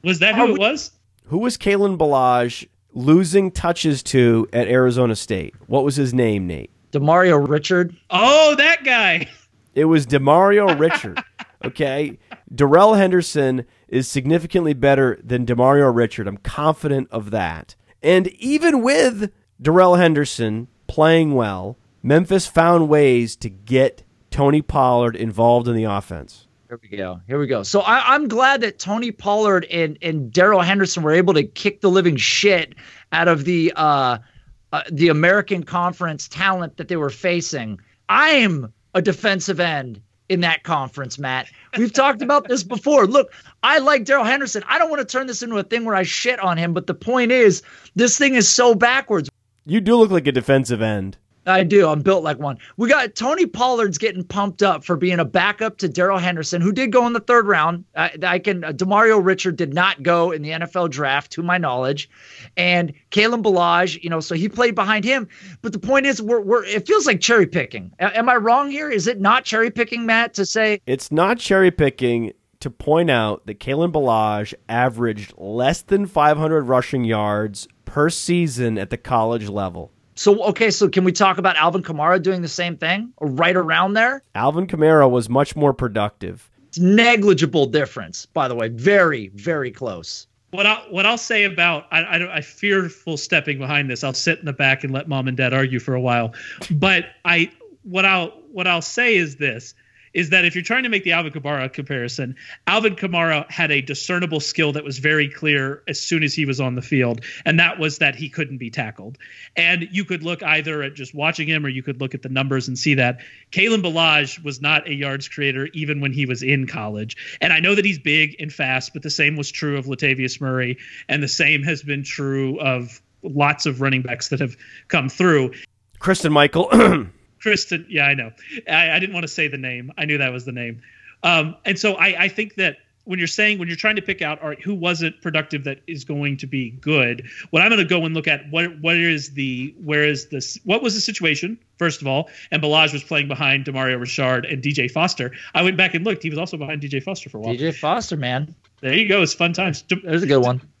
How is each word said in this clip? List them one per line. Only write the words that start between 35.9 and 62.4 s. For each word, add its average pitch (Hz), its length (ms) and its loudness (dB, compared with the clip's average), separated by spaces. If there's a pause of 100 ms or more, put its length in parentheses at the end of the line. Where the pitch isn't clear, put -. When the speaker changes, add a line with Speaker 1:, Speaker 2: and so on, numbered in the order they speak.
Speaker 2:
talent 185 480 -4
that 156 100 -12
they 175 80 -4
were 147 140 -2
facing. 143 720 -6 (260)
I 285 220 4
am 180 420 0 (220)
a 185 80 2
defensive 190 580 -2
end 139 420 -4 (280)
in 185 120 0
that 165 200 0
conference, 139 560 -6
Matt. 131 300 -6 (280)
We've 226 160 0
talked 262 300 2
about 285 260 0
this 240 160 -2
before. 233 440 4
Look, 262 260 2 (300)
I 285 160 4
like 269 260 2
Darrell 269 180 2
Henderson. 240 440 -2
I 294 100 0
don't 330 140 2
wanna 285 120 -2
turn 262 220 -4
this 240 160 -8
into 233 160 -6
a 196 60 -2
thing 226 220 -4
where 214 100 -2
I 190 80 2
shit 240 360 -4
on 180 160 0
him, 170 160 -2
but 175 140 -4
the - 80 -4
point 240 380 0
is, 233 320 4 (320)
this 233 200 2
thing 277 200 2
is 233 120 4
so 247 280 4
backwards. 220 560 0 (340)
Speaker 3:
You 196 160 0
do 214 140 4
look 220 160 6
like 156 160 2
a 143 40 4
defensive 123 520 2
end. 101 340 -4 (280)
Speaker 2:
I 185 180 2
do. 180 240 6
I'm 151 140 0
built 185 220 2
like 151 140 -2
one. 139 220 -8 (180)
We 226 120 -2
got 262 260 2
Tony 302 320 0
Pollard's 226 500 0
getting 185 260 -4
pumped 202 380 -4
up 170 220 2
for 175 120 -2
being 180 240 0
a 160 60 2
backup 202 540 -2
to 180 100 -4
Darrell 180 300 0
Henderson, 175 420 -4
who 196 100 2
did 226 200 -2
go 240 160 4
in 240 60 -2
the 233 80 -2
third 233 260 2
round. 170 380 0 (100)
I, 160 160 0 (100)
I 185 180 0
can, 180 240 -2
uh, 156 80 -6
Demario 202 520 4
Richard 185 320 0
did 151 180 -4
not 180 300 0
go 175 280 2
in 151 120 -6
the 151 80 -8
N 160 100 -6
F 170 140 -10
L 175 120 0
draft, 139 440 -2
to 165 100 -8
my 175 160 0
knowledge. 139 500 -2 (480)